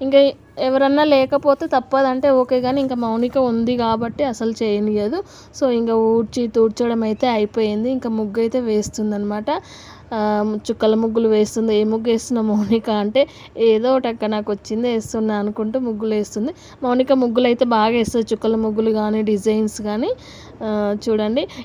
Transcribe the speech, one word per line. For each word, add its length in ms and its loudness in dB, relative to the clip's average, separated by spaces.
ఇంకా 160 4
ఎవరన్నా 460 2
లేకపోతే 640 2
తప్పదంటే 640 0
ఓకే, 300 2
కానీ 200 0
ఇంకా 140 -2
మౌనిక 440 -2
ఉంది 380 0
కాబట్టి 480 -2
అసలు 280 -2
చేయనియదు. 600 -2
So, 100 2
ఇంకా 240 0
ఊడ్చి 520 0
తూడ్చడం 560 0
అయితే 240 -2
అయిపోయింది. 640 -2
ఇంకా 200 -4
ముగ్గు 300 -2
అయితే 200 0
వేస్తుందన్నమాట. 840 -4
ఆ, 420 0
చుక్కల 240 2
ముగ్గులు 340 2
వేస్తుంది. 480 2
"ఏ 80 2
ముగ్గు 260 0
వేస్తున్నావు 360 0
మౌనిక?" 440 0
అంటే, 380 0
"ఏదో 360 4
ఒకటి 160 2
అక్క, 160 -6
నాకు 280 -2
వచ్చింది 360 -4
వేస్తున్నా" 500 -2
అనుకుంటూ 400 -4
ముగ్గులు 360 -4
వేస్తుంది. 380 -4
మౌనిక 300 2
ముగ్గులు 340 2
అయితే 180 2
బాగా 240 4
వేస్తుంది, 440 0
చుక్కల 240 0
ముగ్గులు 340 0
కానీ, 320 0
డిజైన్స్ 600 0
కానీ. 320 -2
ఆ, 340 -2
చూడండి, 400 0